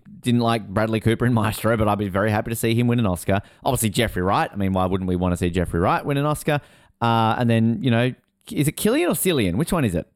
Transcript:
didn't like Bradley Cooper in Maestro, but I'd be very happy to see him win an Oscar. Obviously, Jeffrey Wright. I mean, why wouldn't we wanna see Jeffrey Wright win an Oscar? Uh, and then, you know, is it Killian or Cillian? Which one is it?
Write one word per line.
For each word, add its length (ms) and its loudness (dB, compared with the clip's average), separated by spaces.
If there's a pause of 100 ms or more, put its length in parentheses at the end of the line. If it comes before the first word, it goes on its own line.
(220)
didn't 200 2
like 280 0
Bradley 320 -2
Cooper 240 0
in 80 2
Maestro, 460 0
but 100 2
I'd 100 2
be 120 -2
very 200 0
happy 200 -2
to 60 -4
see 180 0
him 120 2
win 120 2
an 80 0
Oscar. 340 0 (240)
Obviously, 240 0
Jeffrey 340 -2
Wright. 300 0
I 40 -18
mean, 180 -2
why 100 2
wouldn't 240 -2
we 80 0
wanna 220 0
see 120 0
Jeffrey 300 -2
Wright 240 0
win 140 -2
an 80 0
Oscar? 340 -2 (400)
Uh, 380 2
and 100 2
then, 340 2
you 80 0
know, 240 2 (380)
is 160 0
it 80 0
Killian 340 0
or 40 0
Cillian? 420 0
Which 160 -2
one 120 2
is 100 0
it? 220 -4